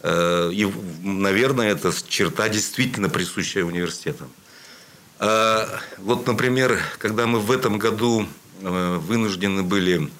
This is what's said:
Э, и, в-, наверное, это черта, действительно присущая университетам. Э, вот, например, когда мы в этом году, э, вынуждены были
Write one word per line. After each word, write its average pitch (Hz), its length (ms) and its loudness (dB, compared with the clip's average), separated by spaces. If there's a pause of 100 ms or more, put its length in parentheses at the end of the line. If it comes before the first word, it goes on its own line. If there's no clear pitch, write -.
Э, 85 480 2
и, 101 140 0
в-, 98 80 0 (280)
наверное, 101 720 2
это 85 220 0 (160)
черта, 107 400 0
действительно 107 580 -2
присущая 90 560 -2
университетам. 85 640 -6 (920)
Э, 110 460 2 (320)
вот, 107 300 0
например, 123 500 2 (200)
когда 110 280 0
мы 117 140 4
в 104 100 0
этом 123 300 2
году, 110 480 2 (340)
э, 90 360 -2
вынуждены 98 680 0
были 90 460 2 (100)